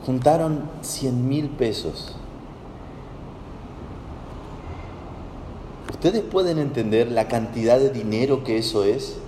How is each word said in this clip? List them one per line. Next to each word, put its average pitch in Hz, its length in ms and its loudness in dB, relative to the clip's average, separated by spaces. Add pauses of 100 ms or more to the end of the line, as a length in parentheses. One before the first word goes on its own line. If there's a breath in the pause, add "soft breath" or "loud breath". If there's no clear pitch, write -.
Juntaron 147 560 4 (180)
cien 127 480 0
mil 147 200 2
pesos. - 640 -2 (3750)
¿Ustedes 202 320 2
pueden 175 340 2
entender 117 540 2
la 110 160 2
cantidad 117 500 4
de 135 140 6
dinero 117 520 2
que 113 140 2
eso 107 280 2
es? 117 320 2 (100)